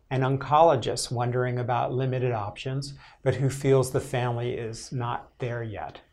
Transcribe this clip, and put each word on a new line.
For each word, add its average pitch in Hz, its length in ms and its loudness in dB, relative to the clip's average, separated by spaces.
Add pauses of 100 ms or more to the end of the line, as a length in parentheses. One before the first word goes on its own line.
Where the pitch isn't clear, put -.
an 131 100 0
oncologist 135 880 4
wondering 123 480 0
about 120 340 0
limited 127 380 0
options, 120 640 -6 (300)
but 131 120 2
who 135 120 2
feels 135 420 4
the 131 100 0
family 120 520 -2
is 113 400 -8
not 123 460 -6
there 120 260 -4
yet, 92 360 -10 (120)